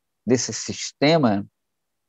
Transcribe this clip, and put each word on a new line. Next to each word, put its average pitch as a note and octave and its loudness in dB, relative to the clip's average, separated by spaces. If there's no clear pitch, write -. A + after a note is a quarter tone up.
desse A#2+ 0
sistema, A#2 0